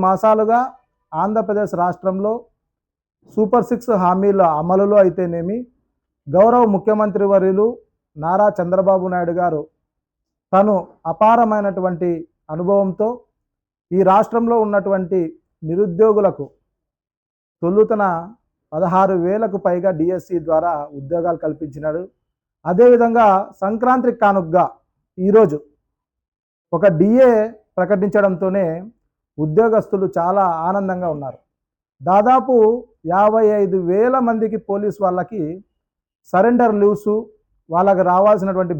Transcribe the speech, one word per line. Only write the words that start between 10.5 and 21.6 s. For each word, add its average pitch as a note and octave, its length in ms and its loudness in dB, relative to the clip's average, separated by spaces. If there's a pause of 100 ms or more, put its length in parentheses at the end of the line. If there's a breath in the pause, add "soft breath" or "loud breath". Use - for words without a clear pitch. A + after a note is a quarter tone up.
తను G3+ 200 2 (380)
అపారమైనటువంటి G3+ 1000 0 (440)
అనుభవంతో F#3+ 540 -2 (840)
ఈ F3+ 180 0
రాష్ట్రంలో A#3 560 0
ఉన్నటువంటి F#3+ 560 -2 (480)
నిరుద్యోగులకు F#3+ 800 0 (1120)
తొలుతన G#3 420 0 (680)
పదహారు F#3 440 0 (100)
వేలకు G3 420 -2
పైగా F3+ 320 0
డిఎస్సి F3 480 -4
ద్వారా D#3+ 260 0 (260)
ఉద్యోగాలు E3 460 -4
కల్పించినాడు. D3+ 580 -8 (640)